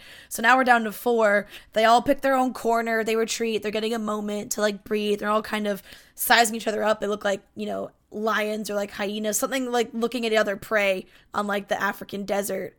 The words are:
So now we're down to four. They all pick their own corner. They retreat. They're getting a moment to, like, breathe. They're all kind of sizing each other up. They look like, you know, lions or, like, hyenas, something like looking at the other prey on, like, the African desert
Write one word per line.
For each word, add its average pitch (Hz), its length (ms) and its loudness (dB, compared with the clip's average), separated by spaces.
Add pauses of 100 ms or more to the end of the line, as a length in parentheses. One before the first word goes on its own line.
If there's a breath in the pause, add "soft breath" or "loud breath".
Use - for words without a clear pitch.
(300 loud breath)
So - 100 -8
now 240 160 6
we're 262 80 4
down 233 200 4
to 208 80 -4
four. 208 540 2 (280 loud breath)
They 220 100 4
all 233 160 8
pick 269 220 0
their 269 120 2
own 254 200 2
corner. 226 500 0
They 220 120 0
retreat. 226 440 -2
They're 214 100 -4
getting 220 220 -2
a 233 60 -2
moment 208 540 -4
to, 208 100 -4
like, 208 200 0
breathe. 208 380 -2
They're 208 80 -4
all 214 140 2
kind 214 240 -4
of 202 160 -4 (320 loud breath)
sizing 226 400 4
each 220 120 -6
other 214 160 -2
up. 214 200 0
They 208 40 -2
look 208 160 -4
like, 202 200 -2 (120)
you 214 120 -8
know, 196 240 -6 (200)
lions 214 600 -2
or, 208 60 -4
like, 202 160 -4
hyenas, 208 440 -4
something 262 340 -2
like 240 220 0
looking 226 320 -2
at 226 60 -2
the 220 80 4
other 208 180 0
prey 196 480 0 (300 soft breath)
on, 208 120 -2
like, 202 220 -4
the - 140 -2
African 202 420 -4
desert 196 540 -4